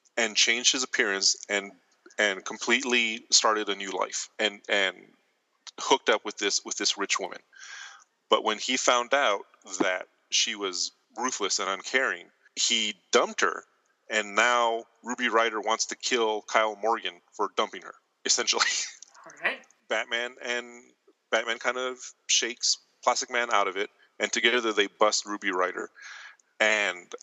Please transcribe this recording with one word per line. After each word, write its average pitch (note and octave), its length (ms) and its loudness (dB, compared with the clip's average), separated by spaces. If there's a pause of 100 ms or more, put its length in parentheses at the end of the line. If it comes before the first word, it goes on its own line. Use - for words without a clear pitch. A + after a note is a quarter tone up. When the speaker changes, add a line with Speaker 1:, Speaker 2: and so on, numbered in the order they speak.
(160)
Speaker 1:
and A2 200 0
changed A#2+ 360 4
his C3 100 -2
appearance G2 540 0 (120)
and, G2+ 240 -2 (460)
and G2 260 0
completely A#2+ 840 0
started G#2+ 380 2
a G2+ 60 -2
new G2 160 -8
life F#2 380 -4 (100)
and, G#2 300 -2
and G2 280 0 (840)
hooked - 300 2
up A2+ 160 4
with G#2+ 140 -6
this, - 260 0
with - 120 -8
this - 220 -2
rich G2 200 -2
woman. F#2 200 -8 (920)
But A2 140 4
when G#2+ 140 0
he B2+ 180 -2
found B2 380 2
out A#2+ 280 2 (380)
that F#2 260 0 (240)
she - 240 0
was F#2 380 -4 (240)
ruthless B2 420 -2
and G2 100 -2
uncaring, F#2+ 580 -2 (300)
he A2 380 0 (160)
dumped F3 300 2
her, F2 240 0 (460)
and G#2 240 -2
now A#2 500 2 (180)
Ruby B2 260 -2
Ryder A2 320 2
wants G#2+ 260 -2
to - 100 -8
kill A2 460 0
Kyle A2 380 2
Morgan G#2 340 -2 (180)
for G2+ 240 -2
dumping G2 260 -2
her, F2+ 120 -16 (300)
essentially. A#2 420 2 (300)
<laughs> - 300 -20
Speaker 2:
All E3 60 -18 (100)
right. A#3+ 160 -4 (300)
Speaker 1:
Batman A#2+ 540 -2
and, A#2+ 400 -6 (480)
Batman A#2 280 0
kind B2+ 200 -2
of B2+ 200 -4 (280)
shakes - 520 0 (240)
Plastic B2+ 280 0
Man A#2+ 220 0
out G2+ 140 4
of F#2 100 -4
it, G#2 140 -2 (300)
and G#2 120 0
together A#2 400 4
they G#2 140 2
bust G#2+ 400 2
Ruby G2+ 240 -4
Ryder, F#2 400 -2 (720)
and, G#2 520 2 (100)